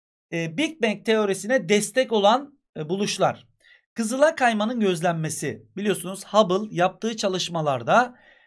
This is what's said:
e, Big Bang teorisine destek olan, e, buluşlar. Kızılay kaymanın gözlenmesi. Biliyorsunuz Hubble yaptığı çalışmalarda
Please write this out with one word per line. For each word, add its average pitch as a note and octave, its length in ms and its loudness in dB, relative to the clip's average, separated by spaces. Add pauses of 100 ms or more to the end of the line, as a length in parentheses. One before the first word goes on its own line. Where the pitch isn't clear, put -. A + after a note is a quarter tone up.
(340)
e, E3 240 -4
Big D#4 260 -2
Bang G#3 220 -2
teorisine G#3 640 0
destek G#3 420 2
olan, A3+ 480 2 (180)
e, D#3 120 -8
buluşlar. F#3 580 -2 (460)
Kızılay C4 420 2
kaymanın A#3 440 0
gözlenmesi. D#3+ 840 -2 (100)
Biliyorsunuz F#3+ 500 -4
Hubble G#3 500 2
yaptığı F#3 420 -2
çalışmalarda E3+ 1000 0 (320)